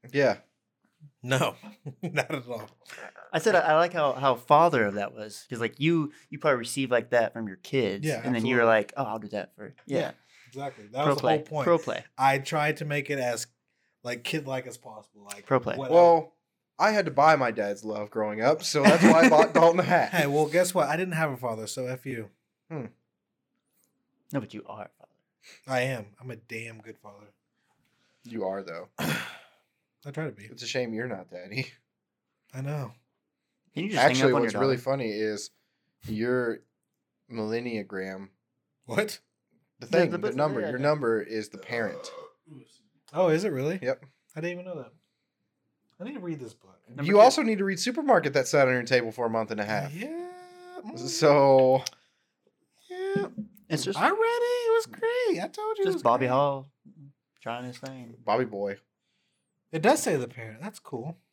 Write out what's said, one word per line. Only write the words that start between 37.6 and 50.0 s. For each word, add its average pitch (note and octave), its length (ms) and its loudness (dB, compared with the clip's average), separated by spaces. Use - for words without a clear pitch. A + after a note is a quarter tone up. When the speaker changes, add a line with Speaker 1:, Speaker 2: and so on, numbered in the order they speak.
Speaker 2:
What? G#3 320 -4
Speaker 1:
The A#2+ 60 -14
Speaker 3:
The, B2+ 60 -6
Speaker 1:
thing, E3+ 180 4
Speaker 3:
the - 80 -4
Speaker 1:
the G#3 100 -4
Speaker 3:
book A#2+ 80 -4
Speaker 1:
number, C#3 240 0
Speaker 3:
yeah, D3+ 100 -4
Speaker 1:
your B2+ 80 -6
Speaker 3:
yeah. C3 80 -4
Speaker 1:
number B2+ 340 0
is G#2+ 300 -8
the G2 80 -18
parent. A2+ 520 -6
Speaker 2:
Oh, F3 160 2
is E3 160 2
it G3+ 80 -2
really? D3 300 -2
Speaker 1:
Yep. C3+ 220 -4
Speaker 2:
I D#3 40 -8
didn't F3 200 -6
even F#3 60 -16
know F3 160 -10
that. A#2+ 100 -18
I F#3 40 -12
need C#4 100 -12
to A#3 60 -12
read E3 200 -8
this A2+ 140 -14
book. - 240 -20
Speaker 3:
Number C3+ 140 -10
Speaker 1:
You F3+ 120 2
Speaker 3:
two. G#3 60 10
Speaker 1:
also C4 220 8
need A3 160 0
to G3 60 -2
read F#3+ 160 -4
Supermarket A#3+ 540 2
that C3+ 120 2
sat C#3+ 220 4
on B2+ 60 2
your B2 100 0
table A#2+ 280 2
for A#2+ 140 -4
a A2+ 40 0
month A2+ 200 -2
and G#2+ 100 -4
a G2+ 40 -2
half. A2 280 -4
Speaker 2:
Yeah. D#4+ 360 -10